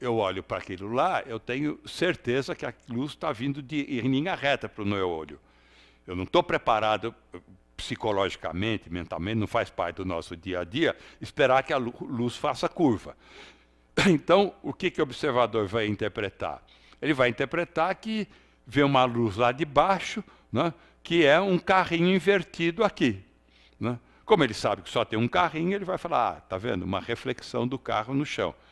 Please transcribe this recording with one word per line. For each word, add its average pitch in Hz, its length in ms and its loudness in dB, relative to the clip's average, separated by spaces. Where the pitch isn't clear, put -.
eu 120 140 -2
olho 95 260 -2
pra 95 160 -8
aquilo 95 340 -10
lá, 139 340 0
eu 113 140 -10
tenho 139 460 -6
certeza 139 720 -2
que - 100 -12
a 123 80 -6
luz 127 260 -6
tá 160 160 -4
vindo 139 300 -6
de, 143 200 -6
em 127 280 -2
linha 151 260 0
reta 135 320 0
pro 104 180 -8
meu 98 240 0
olho. 78 300 -8
Eu 90 80 -8
não 92 100 -4
tô 170 160 4
preparado, 113 720 0
psicologicamente, 98 1120 -4
mentalmente, 87 440 -6
não 107 120 -2
faz 113 220 0
parte 87 280 -6
do 95 80 -8
nosso 87 300 -6
dia 90 260 -6
a - 20 -6
dia, 110 340 -2
esperar 131 420 2
que - 80 -6
a 147 60 2
lu-, 120 240 -2
luz 120 340 -4
faça 147 320 -2
curva. 127 480 0
<clears throat> - 120 4
Então, 180 460 4
o 139 100 -6
que 185 160 -2
que - 120 -2
o - 20 4
observador 120 640 0
vai 107 180 0
interpretar? 101 760 -4
Ele 147 120 2
vai 127 160 4
interpretar 160 680 -2
que 220 320 -4
vê 127 160 2
uma 139 220 6
luz 117 320 2
lá 120 160 4
de 143 140 -2
baixo, 170 580 0
né, 156 220 0
que 170 220 4
é 147 140 8
um 190 200 2
carrinho 180 560 2
invertido 175 680 2
aqui, 127 380 0
né? 120 200 -4
Como 196 180 6
ele 113 100 2
sabe 101 300 -2
que - 60 -16
só 120 140 0
tem 110 140 -2
um 120 100 2
carrinho, 170 460 0
ele 202 100 -4
vai 180 140 -4
falar, 120 400 0
"Ah, 78 40 -18
tá - 160 -8
vendo? 98 260 -4
Uma 92 160 -2
reflexão 117 680 -6
do 131 120 -6
carro 110 340 -4
no 143 120 0
chão", 92 280 -4